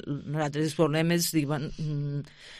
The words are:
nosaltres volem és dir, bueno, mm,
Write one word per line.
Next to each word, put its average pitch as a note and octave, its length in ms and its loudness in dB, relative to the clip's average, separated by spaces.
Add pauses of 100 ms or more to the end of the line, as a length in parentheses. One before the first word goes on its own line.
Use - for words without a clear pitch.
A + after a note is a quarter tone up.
nosaltres D3 680 -2
volem D#3+ 360 4
és F3 200 2
dir, D#3 140 2
bueno, D3+ 320 -2
mm, C#3+ 440 -2 (380)